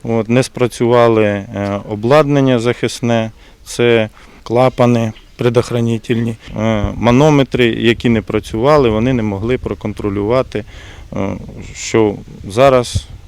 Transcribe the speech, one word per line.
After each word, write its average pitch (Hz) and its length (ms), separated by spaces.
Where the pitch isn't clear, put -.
от, 113 260
не 123 140
спрацювали, 117 800
е, 101 540
обладнання 135 680
захисне, 117 720
це 117 460
клапани 120 720
предохранительні, 117 960
е, 110 240
манометри, 123 720
які 113 440
не 113 120
працювали, 117 680
вони 113 240
не 120 100
могли 107 340
проконтролювати, 107 1040
е, - 40
що 107 400
зараз 127 580